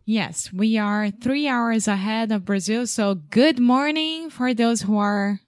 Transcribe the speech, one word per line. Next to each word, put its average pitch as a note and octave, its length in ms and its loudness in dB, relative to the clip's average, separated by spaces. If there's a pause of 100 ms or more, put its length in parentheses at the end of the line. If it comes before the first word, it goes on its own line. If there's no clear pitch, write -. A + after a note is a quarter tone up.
Yes, G3+ 480 -4
we A3 240 0
are G#3 340 0
three C#4 380 -2
hours A#3 400 0
ahead G#3+ 420 -2
of G3+ 140 -2
Brazil. G3+ 420 -2
So G3+ 280 0
good A#3+ 440 2
morning D#4 720 2
for B3+ 240 -4
those A#3 300 0
who G#3 160 0
are G3+ 500 -2